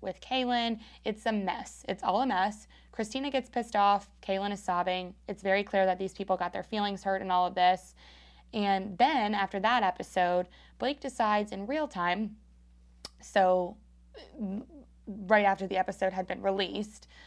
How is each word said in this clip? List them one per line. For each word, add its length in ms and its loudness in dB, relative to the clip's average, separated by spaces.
with 200 -8
Kaylin. 580 0
It's 200 -4
a 60 2
mess. 580 -4
It's 140 -4
all 180 2
a 60 2
mess. 400 0
Christina 400 -4
gets 180 -2
pissed 260 -4
off. 340 2
Kaylin 320 -2
is 100 -8
sobbing. 520 -2
It's 140 -10
very 220 2
clear 240 2
that 120 2
these 140 -4
people 240 -2
got 160 -4
their 100 -6
feelings 400 -4
hurt 200 0
in 80 -4
all 160 4
of 80 -6
this. 400 4
And 440 0
then 360 4
after 260 -2
that 240 4
episode, 640 2
Blake 220 -2
decides 520 0
in 140 -8
real 220 -2
time, 500 -2
so 540 4
right 380 2
after 220 2
the 100 -4
episode 360 -2
had 140 -4
been 140 -6
released, 640 -2